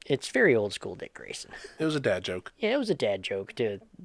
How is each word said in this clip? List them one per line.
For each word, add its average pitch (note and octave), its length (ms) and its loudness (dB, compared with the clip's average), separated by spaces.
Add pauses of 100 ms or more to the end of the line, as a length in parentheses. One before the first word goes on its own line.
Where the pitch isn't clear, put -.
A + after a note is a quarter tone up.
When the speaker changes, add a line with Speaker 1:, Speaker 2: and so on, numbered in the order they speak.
Speaker 1:
it's - 240 0
very G3+ 260 6
old G#2 160 2
school - 240 -8
Dick - 180 -14
Grayson. - 380 -12 (140)
<laughs> - 140 -12
Speaker 2:
It D#3 40 0
was D#3 140 2
a - 20 0
dad G2 240 2
joke. F#2 360 -6
Speaker 1:
Yeah, A3+ 160 2
it - 20 2
was A#3+ 120 0
a E3+ 60 4
dad G2+ 280 0
joke G2 320 -4
to, G#2 240 0 (260)